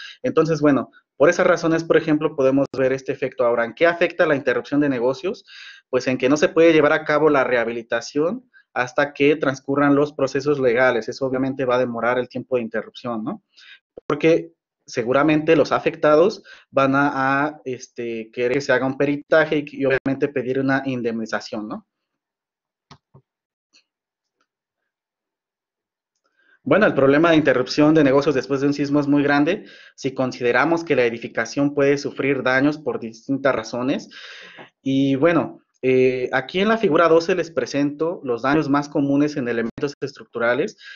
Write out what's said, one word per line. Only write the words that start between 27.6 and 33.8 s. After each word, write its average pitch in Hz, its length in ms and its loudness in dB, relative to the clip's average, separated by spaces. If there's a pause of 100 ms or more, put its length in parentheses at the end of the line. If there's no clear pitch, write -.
de 156 100 4
negocios 139 320 2
después 131 240 -4
de 139 80 0
un 143 60 0
sismo 143 260 -2
es 139 80 -2
muy 143 160 2
grande 147 440 0 (280)
si 131 180 -8
consideramos 131 720 0
que 147 140 0
la 123 80 4
edificación 120 680 -4
puede 143 240 2
sufrir 135 460 -4
daños 131 340 0
por 120 220 -6
distintas 127 560 -2
razones. 127 540 -6 (720)